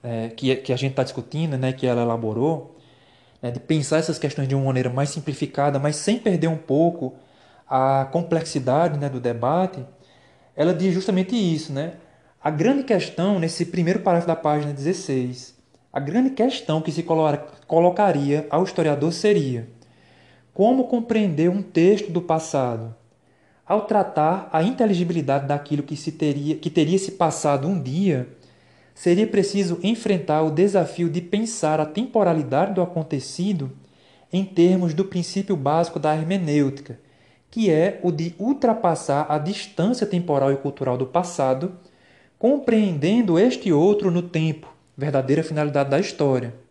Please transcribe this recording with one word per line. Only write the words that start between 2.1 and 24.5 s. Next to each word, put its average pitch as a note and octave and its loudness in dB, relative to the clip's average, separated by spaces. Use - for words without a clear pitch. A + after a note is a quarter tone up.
né, A#2+ -6
de B2 -8
pensar D#3 0
essas E3 -2
questões C#3+ -4
de C3+ 0
uma C3+ 0
maneira B2+ 0
mais C#3 -2
simplificada, C#3+ -2
mas D3 -2
sem A3 0
perder E3 0
um D#3+ -2
pouco D3+ 0
a C3+ 2
complexidade, D#3+ 0
né, C#3+ -4
do B2+ -6
debate, B2+ -2
ela D#3+ 2
diz F3+ 2
justamente F#3+ 0
isso, D#3+ 0
né? D#3+ -6
A D#3 0
grande A3+ 2
questão, F#3+ 0
nesse E3 -2
primeiro F3 0
parágrafo F3 2
da D#3+ 2
página D3+ 0
dezesseis, C3+ -6
a - -6
grande A3 0
questão A3 0
que D#3 -4
se D#3+ -4
colo-, D#3+ 2
colocaria D#3+ 2
ao E3 2
historiador D#3+ 0
seria: C#3 0
como B3 4
compreender G#3+ 2
um G3 0
texto F#3+ 2
do E3+ -2
passado. B2 -2
Ao G#3 0
tratar F#3 0